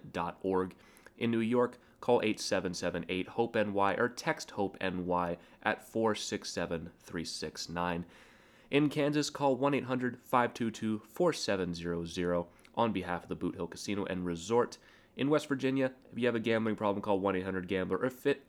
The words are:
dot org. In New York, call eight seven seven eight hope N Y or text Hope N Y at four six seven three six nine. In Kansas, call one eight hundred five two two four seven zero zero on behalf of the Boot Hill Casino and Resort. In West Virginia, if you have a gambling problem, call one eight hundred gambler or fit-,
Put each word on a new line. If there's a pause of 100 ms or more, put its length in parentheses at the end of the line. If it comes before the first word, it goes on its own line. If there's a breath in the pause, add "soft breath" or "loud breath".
(120)
dot
org. (440 loud breath)
In
New
York, (220 loud breath)
call
eight
seven
seven
eight
hope
N
Y
or
text
Hope
N
Y (260 loud breath)
at
four
six
seven (140)
three
six
nine. (640 loud breath)
In
Kansas,
call
one
eight
hundred
five
two
two (100)
four
seven
zero
zero (300 loud breath)
on
behalf
of
the
Boot
Hill
Casino
and
Resort. (380 loud breath)
In
West
Virginia, (200)
if
you
have
a
gambling
problem,
call
one
eight
hundred
gambler
or
fit-,